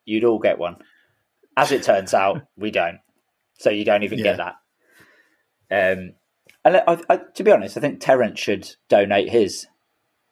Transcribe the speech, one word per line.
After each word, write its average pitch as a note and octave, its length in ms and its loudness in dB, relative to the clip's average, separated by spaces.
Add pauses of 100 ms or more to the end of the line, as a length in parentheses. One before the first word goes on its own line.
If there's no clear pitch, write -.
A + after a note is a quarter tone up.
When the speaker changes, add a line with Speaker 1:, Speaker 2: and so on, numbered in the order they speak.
Speaker 1:
you'd G#2+ 180 -2
all A2+ 160 2
get F#2+ 180 0
one. F2 200 -8 (800)
As C3+ 160 2
it B2+ 120 0
turns G2 320 0
out, F#2+ 340 0
Speaker 2:
<laughs> - 80 -20
Speaker 1:
we G#2 140 -8
don't. F2 260 -4 (600)
So - 100 0
you G#2 160 -2
don't G#2 180 2
even G2+ 140 -6
get G#2 220 -2
Speaker 2:
Yeah. F2 140 -8
Speaker 1:
that. - 20 -20 (1160)
Um, F#2+ 420 -2 (520)
and F3 120 6 (100)
I, E3+ 100 2 (120)
I, F3+ 80 4 (180)
to F#3+ 80 -8
be G#3 80 4
honest, G2+ 260 2
I A2+ 40 -6
think C3+ 180 -6
Terence B2 400 0
should - 360 -6 (140)
donate G2+ 400 2
his A2 380 -2 (640)